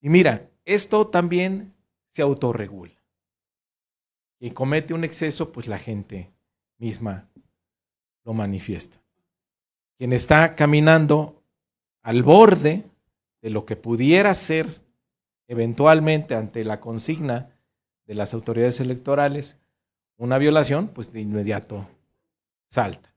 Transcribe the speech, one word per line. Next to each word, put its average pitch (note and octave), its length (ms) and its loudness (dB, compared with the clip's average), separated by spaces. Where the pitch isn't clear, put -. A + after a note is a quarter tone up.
Y C#3+ 80 -4
mira, D#3 380 4
esto G#3 420 0
también F3+ 680 -2
se - 120 -6
autorregula. A2 720 -4
Quien A#2+ 140 -12
comete D#3 400 -4
un E3 100 -4
exceso, D#3 480 -6
pues A#2+ 160 -14
la G2+ 120 -8
gente G2+ 500 -12
misma G#2 500 -10
lo A2+ 100 -10
manifiesta. G2+ 640 -8
Quien B2+ 160 -4
está D#3 420 2
caminando D3+ 840 2
al A2+ 200 0
borde E3+ 600 8
de A2+ 80 -10
lo G#2+ 160 -6
que G#2+ 100 -8
pudiera D3+ 600 2
ser - 460 -6
eventualmente D3 880 2
ante A2 280 -8
la G#2+ 160 -8
consigna B2 680 -8
de G#2+ 80 -16
las G#2 200 -8
autoridades A#2 460 -2
electorales C#3 760 -4
una B2 200 -2
violación, D3+ 520 2
pues - 220 -16
de A2 100 -12
inmediato G#2 680 -6
salta. G2+ 500 -6